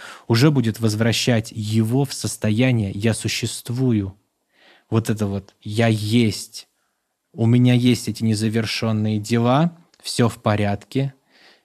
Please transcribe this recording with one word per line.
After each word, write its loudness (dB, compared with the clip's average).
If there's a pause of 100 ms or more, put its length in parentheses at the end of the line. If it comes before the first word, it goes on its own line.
(280)
уже 6
будет 0
возвращать 0
его 0
в -6
состояние 0
«я 0
существую». -4 (720)
Вот 0
это -2
вот -8
«я 0
есть». 0 (640)
У -2
меня 4
есть 2
эти -6
незавершённые -2
дела, 0 (240)
всё 0
в -8
порядке. -2 (520)